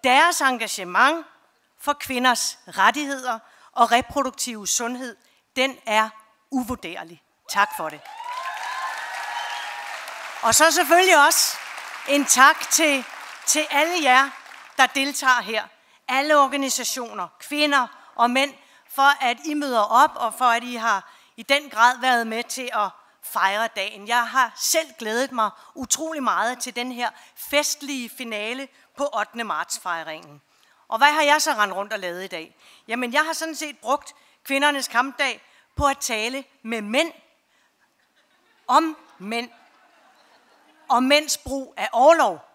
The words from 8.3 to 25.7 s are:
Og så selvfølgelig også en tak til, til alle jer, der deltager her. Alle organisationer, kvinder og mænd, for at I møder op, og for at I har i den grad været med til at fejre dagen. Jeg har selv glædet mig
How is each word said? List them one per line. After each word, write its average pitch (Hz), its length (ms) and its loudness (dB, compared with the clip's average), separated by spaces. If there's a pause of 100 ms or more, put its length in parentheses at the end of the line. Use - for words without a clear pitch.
Og 226 140 2
så 320 160 6
selvfølgelig 330 540 6
også - 320 2 (520)
en 285 160 2
tak 285 440 6
til, 277 360 2 (400)
til 302 240 0
alle 311 340 2
jer, 262 260 6 (480)
der 262 80 8
deltager 269 560 0
her. 208 220 -6 (440)
Alle 285 300 2
organisationer, 247 920 -2 (120)
kvinder 285 480 0 (280)
og 240 160 2
mænd, 269 220 0 (360)
for 277 340 2
at 240 220 0
I 302 80 -4
møder 277 260 0
op, 226 360 6
og 220 180 -4
for 262 120 -2
at 233 180 4
I 247 120 -10
har 220 360 -2 (260)
i 226 60 -18
den 285 260 0
grad 240 280 4
været 240 300 2
med 226 160 -4
til 254 300 -8
at 208 160 0 (340)
fejre 202 440 0
dagen. 208 400 -8
Jeg 233 200 0
har 240 280 0
selv 320 320 -2 (120)
glædet 240 320 -4
mig 220 180 -2 (260)